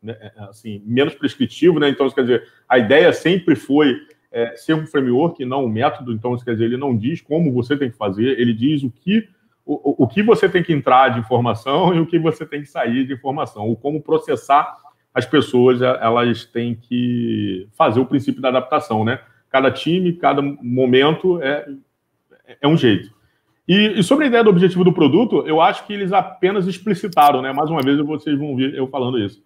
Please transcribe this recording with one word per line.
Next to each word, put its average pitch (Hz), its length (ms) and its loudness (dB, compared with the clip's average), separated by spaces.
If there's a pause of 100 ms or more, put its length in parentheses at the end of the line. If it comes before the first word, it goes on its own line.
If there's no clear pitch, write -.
né, 110 140 -14 (320)
assim, 104 380 -16
menos 127 280 0
prescritivo, 156 640 0
né? 147 120 2
Então, 135 200 0
quer 131 120 -2
dizer, 120 220 0 (220)
a 127 120 4
ideia 139 340 4
sempre 175 420 0
foi, 139 400 2 (360)
é, 117 260 -6
ser - 180 -4
um 156 120 -6
framework 143 560 0
e 127 40 -6
não 131 200 -4
um - 20 -2
método. 123 440 -4
Então, 117 260 -4
quer 123 140 -6
dizer, 113 120 0
ele 120 140 -2
não 135 180 -2
diz 123 240 -4
como 151 320 0
você 123 240 -2
tem 139 140 -4
que - 60 -20
fazer, 107 440 -2
ele 120 140 2
diz 135 280 -2
o 131 80 -4
que, 214 380 -4 (380)
o, 143 80 -4 (160)
o, 139 140 2
o 117 40 -2
que 202 140 -2
você 208 260 4
tem 180 140 0
que 165 100 -2
entrar 131 380 4
de 120 100 -4
informação 123 720 0
<laughs> - 20 2
e 165 60 2
o 160 60 0
que 165 120 0
você 156 280 -2
tem 147 160 -10
que 143 60 -18
sair 127 380 -4
de 135 60 -8
informação, 131 560 -8
ou 117 80 -2
como 151 240 -6
processar 139 760 -2 (360)
as 123 120 -2
pessoas, 127 560 2
e-, - 20 0
elas 120 600 0
têm 117 280 -6
que 113 1000 -4
fazer 151 240 2
o 123 60 0
princípio 131 340 -2
da 127 80 -2
adaptação, 127 560 -2
né? 120 160 -4 (300)
Cada 135 200 2
time, 170 440 -2
cada 143 260 0
momento 139 1000 0
é, 147 260 -4 (920)
é 143 40 2
um 156 120 4
jeito. 107 340 0 (560)
E, 208 320 2
e - 20 4
sobre 294 220 2
a 285 40 2
ideia 233 140 2
do 220 80 6
objetivo 180 320 4
do 180 100 6
produto, 165 540 2
eu 156 140 2
acho 185 260 2
que 208 60 -10
eles 202 200 -6
apenas 185 540 0
explicitaram, 170 720 0
né? 135 120 -6
Mais 151 180 -2
uma 165 100 -2
vez, 135 200 2
vocês 151 360 -4
vão 147 120 -4
ouvir 135 260 -4
eu 131 140 -4
falando 131 300 -4
isso. 101 280 -6